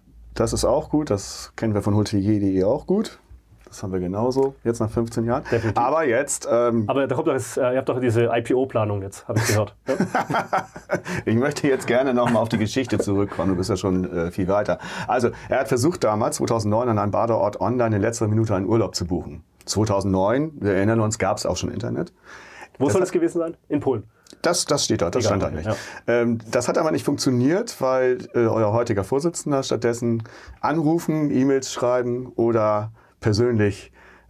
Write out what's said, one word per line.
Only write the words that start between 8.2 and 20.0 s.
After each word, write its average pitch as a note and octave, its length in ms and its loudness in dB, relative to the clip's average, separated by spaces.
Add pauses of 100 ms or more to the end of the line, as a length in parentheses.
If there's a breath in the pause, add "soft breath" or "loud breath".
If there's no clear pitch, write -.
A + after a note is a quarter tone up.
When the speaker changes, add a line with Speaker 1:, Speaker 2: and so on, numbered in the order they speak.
Speaker 2:
I-P-O-Planung A#2 720 0
jetzt, - 260 -12
hab A#2 80 -2
ich A2+ 100 0
gehört. G#2 300 0 (100)
Ja? C3 80 0
Speaker 1:
<laughs> F#3 760 -2 (580 loud breath)
Ich A2 100 2
möchte C#3 320 0
jetzt C3 180 0
gerne A#2+ 280 2
noch B2 160 2
mal A#2 100 2
auf A2+ 80 0
die A#2 80 -2
Geschichte A2 420 0
zurückkommen, G2 520 0
du F#2 60 2
bist F2+ 120 -2
ja G2+ 80 0
schon, F#2 340 0
äh, F2 200 -2
viel F2+ 180 -2
weiter. G2 300 0 (280 loud breath)
Also, A#2 220 2 (220 loud breath)
er A#2+ 100 2
hat C3+ 80 -2
versucht C#3 340 0
damals, A2 340 0
zweitausendneun, A2+ 520 0
an A2 100 2
einem G2+ 120 0
Badeort G#2 500 0
online A2+ 360 2
in G2+ 60 2
letzter A2+ 240 0
Minute A2 280 2
einen F#2+ 120 0
Urlaub G#2 280 2
zu F2+ 120 -4
buchen. D#2 380 -6 (220)
Zweitausendneun, G2+ 920 0